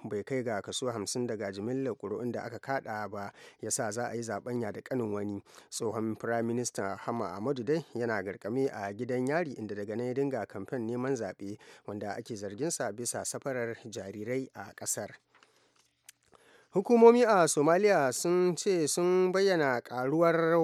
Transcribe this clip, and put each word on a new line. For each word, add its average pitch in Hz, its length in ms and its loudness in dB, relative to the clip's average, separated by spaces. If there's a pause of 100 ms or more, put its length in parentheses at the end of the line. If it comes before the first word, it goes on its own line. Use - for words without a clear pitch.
bai 104 160 -4
kai 131 200 -4
ga 110 180 -4
kaso - 300 -4
hamsin 117 360 -4
daga 104 240 -4
jimillar 117 460 -4
ƙuri'un 107 340 -4
da 113 120 -6
aka 117 160 -10
kaɗa 107 500 -4
ba, 101 240 -10 (260)
ya 107 120 -6
sa 117 180 -2
za 117 200 -4
a 110 60 -8
yi 117 60 -4
zaɓen 117 400 -6
ya 107 100 -4
da 110 100 -10
ƙanin 117 320 -2
wani. 104 280 -4 (300)
Tsohon 110 480 -4
Firaminista 117 800 -2
Hama 113 360 -4
Amadu 123 300 -4
dai 151 180 0 (120)
yana 113 280 0
garkame 117 460 -2
a 101 240 -6
gidan 123 340 -2
yari, 151 300 -2
inda 107 180 -8
daga 104 220 -6
nan 120 100 -4
ya 127 60 -4
dinga 131 320 -2
kamfen 110 400 -8
neman 123 320 -2
zaɓe, 101 400 -8 (300)
wanda 104 280 -6
ake 120 220 -10
zargin 104 340 -6
sa 123 200 -4
bisa 113 340 -6
safarar 123 480 -4 (160)
jarirai 107 640 -6
a 104 220 -14
ƙasar. - 340 -6 (1600)
Hukumomi 233 540 8
a 185 220 8
Somalia 165 640 4
sun 180 420 2
ce 170 320 2
sun 180 460 2
bayyana 165 480 4
ƙaruwar 165 840 4